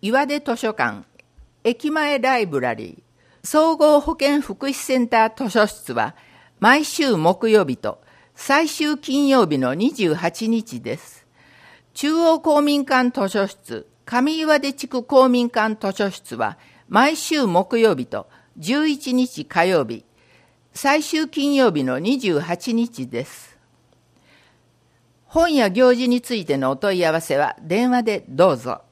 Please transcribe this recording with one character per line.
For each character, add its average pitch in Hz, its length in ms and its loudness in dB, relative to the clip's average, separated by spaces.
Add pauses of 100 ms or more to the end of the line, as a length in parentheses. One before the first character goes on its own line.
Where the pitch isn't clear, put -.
岩 254 260 0
出 285 120 -4
図 277 180 -4
書 220 160 -4
館、 107 320 -4 (600)
駅 247 260 -2
前 294 300 -2
ラ 254 180 0
イ 208 80 -2
ブ 143 140 -2
ラ 123 140 -2
リ 107 100 -12
ー、 - 180 -18 (400)
総 320 340 2
合 302 240 6
保 311 140 -4
健 285 260 2
福 262 280 -8
祉 277 40 -4
セ 262 260 -2
ン 240 100 0
タ 220 180 4
ー 226 180 -6
図 214 60 -4
書 214 160 4
室 - 260 -12
は、 117 220 -4 (460)
毎 277 240 4
週 269 320 0
木 175 340 2
曜 208 160 6
日 127 100 -4
と - 240 -8 (360)
最 294 320 0
終 302 300 -4
金 285 280 -2
曜 254 220 4
日 147 100 -2
の 131 160 -2
二 214 180 0
十 170 220 -2
八 170 340 -4
日 220 320 -4
で 113 160 -8
す。 - 300 -20 (680)
中 302 220 -2
央 330 260 2
公 294 220 2
民 285 220 0
館 254 260 0
図 202 180 -4
書 196 200 -2
室、 - 400 -14 (160)
上 269 320 -2
岩 302 240 0
出 277 120 -6
地 277 140 -12
区 247 160 -4
公 262 260 4
民 247 220 0
館 220 240 -2
図 196 220 -6
書 202 140 -2
室 - 260 -14
は、 110 200 -4 (320)
毎 277 280 2
週 294 300 -2
木 185 340 0
曜 214 160 4
日 127 100 -8
と - 220 -10 (280)
十 262 300 -2
一 277 260 -4
日 247 320 -2
火 170 200 0
曜 175 200 2
日、 113 200 -10 (680)
最 294 300 0
終 311 260 -4
金 285 260 -2
曜 254 180 4
日 147 100 -2
の 127 160 -4
二 240 220 -2
十 180 180 0
八 175 360 -6
日 233 340 -4
で 123 160 -8
す。 - 340 -20 (1700)
本 330 260 2
や 233 140 4
行 247 260 4
事 247 140 0
に 247 140 2
つ 247 120 -6
い 185 120 -4
て 143 100 0
の 131 140 0
お 139 60 -2
問 196 220 -2
い 175 60 2
合 160 80 2
わ 160 80 0
せ 143 160 -4
は 143 240 0
電 214 300 -2
話 247 120 0
で 214 260 -4
ど 160 240 2
う 131 40 0
ぞ。 117 240 -8 (120)